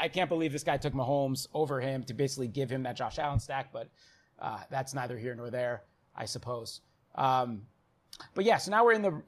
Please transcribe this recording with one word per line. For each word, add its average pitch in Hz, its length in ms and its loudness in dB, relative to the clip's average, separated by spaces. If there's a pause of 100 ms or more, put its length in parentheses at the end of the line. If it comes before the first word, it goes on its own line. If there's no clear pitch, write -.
I - 60 2
can't 165 220 0
believe 165 220 2
this 143 120 -4
guy 147 140 2
took 143 160 -2
Mahomes 135 600 0
over 143 280 0
him 131 220 -2
to 123 100 -8
basically 135 340 0
give 131 220 -2
him 131 140 -2
that 123 120 -4
Josh 120 240 -4
Allen 143 200 2
stack, 135 340 -6
but, 117 160 -8 (500)
uh, 107 200 -4 (100)
that's 131 240 -4
neither 123 240 -4
here 120 180 -6
nor 120 140 -8
there, 120 340 -2 (320)
I 113 100 -8
suppose. 120 560 -8 (340)
Um, 127 480 2 (720)
but 196 100 2
yeah, 214 120 6
so - 140 -2
now 226 140 6
we're 233 80 10
in 214 80 4
the, 180 260 2